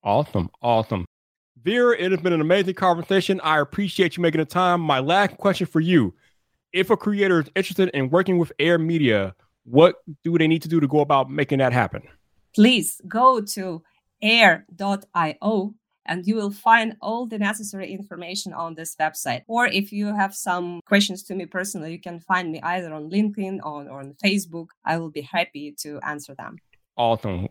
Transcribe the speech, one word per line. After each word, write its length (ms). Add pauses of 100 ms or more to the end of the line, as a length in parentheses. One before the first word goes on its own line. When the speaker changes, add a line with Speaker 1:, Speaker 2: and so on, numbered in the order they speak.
Speaker 1:
Awesome. 480 (120)
Awesome. 420 (580)
Vera, 340
it 140
has 120
been 100
an 80
amazing 340
conversation. 680
I 160
appreciate 560
you 40
making 200
the 60
time. 340
My 180
last 380
question 320
for 100
you, 340 (600)
if 180
a 60
creator 420
is 160
interested 360
in 200
working 280
with 200
Air 220
Media, 520 (300)
what 400 (220)
do 140
they 100
need 140
to 60
do 120
to 80
go 100
about 320
making 280
that 140
happen? 300 (500)
Speaker 2:
Please 540
go 340
to 440 (360)
air 540
dot 300 (100)
I 280
O 340 (280)
and 220
you 80
will 160
find 500
all 280
the 100
necessary 540
information 600
on 220
this 220
website. 500
Or 220
if 240
you 200
have 220
some 520
questions 360
to 140
me 100
personally, 460
you 80
can 180
find 320
me 140
either 280
on 180
LinkedIn 520
or, 260
or 120
on 140
Facebook. 560 (140)
I 140
will 120
be 100
happy 520 (100)
to 220
answer 300
them. 220 (400)
Speaker 1:
Awesome. 540